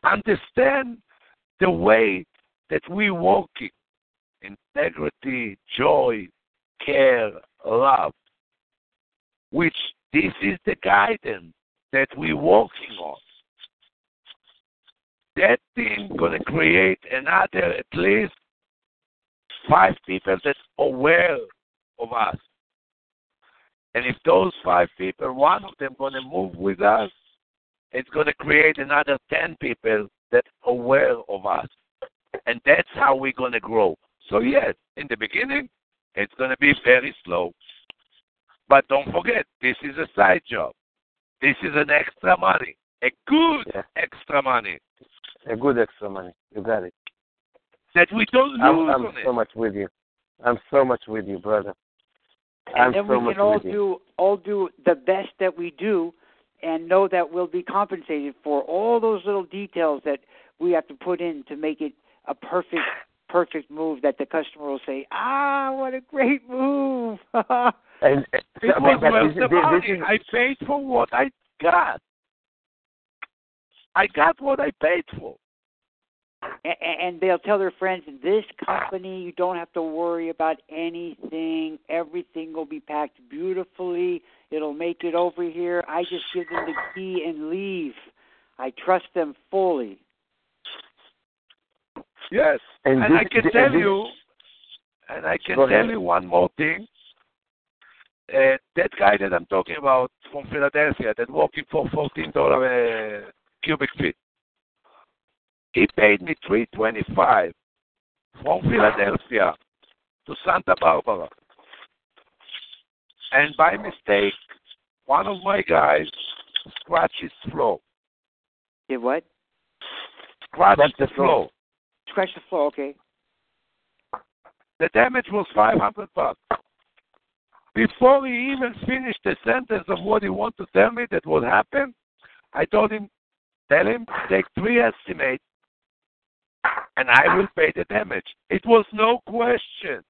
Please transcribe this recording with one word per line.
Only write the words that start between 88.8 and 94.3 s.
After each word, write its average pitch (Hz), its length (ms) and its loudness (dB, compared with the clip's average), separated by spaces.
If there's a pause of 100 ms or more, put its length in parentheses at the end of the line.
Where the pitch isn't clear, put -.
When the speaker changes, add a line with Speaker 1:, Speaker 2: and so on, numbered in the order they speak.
Speaker 3:
trust 185 300 0
them 156 200 -4 (160)
fully." 156 480 -2 (2250)
Speaker 1:
Yes. 285 280 2 (260)
Speaker 2:
And - 180 4
Speaker 1:
And 214 120 6
Speaker 2:
this, 214 60 8
Speaker 1:
I 220 40 0
can 226 180 0
Speaker 2:
thi-, - 80 2
Speaker 1:
tell 240 160 6
Speaker 2:
and 277 80 2
this 330 60 4
Speaker 1:
you, 202 260 0 (1000)